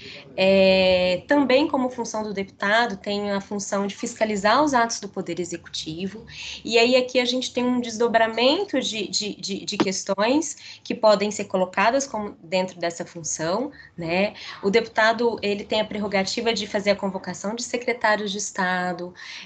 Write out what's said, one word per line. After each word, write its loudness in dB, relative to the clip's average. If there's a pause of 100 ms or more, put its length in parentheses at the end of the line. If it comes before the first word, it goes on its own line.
(400)
É, 6
também 4
como 0
função -6
do -6
deputado 0
tem -4
a -2
função -4
de -8
fiscalizar 2
os 2
atos 2
do -10
Poder -8
Executivo, -8 (400)
e 4
aí 6
aqui 2
a 2
gente -2
tem 0
um 2
desdobramento 2
de, -4
de, -4
de, -8
de -8
questões -2
que -6
podem 4
ser -6
colocadas 0
como -8
dentro -2
dessa -4
função, -4 (260)
né? 0 (280)
O 0
deputado, 2
ele -2
tem -2
a 0
prerrogativa -2
de -4
fazer 0
a 4
convocação -6
de -8
secretários 0
de -6
Estado, -4 (320)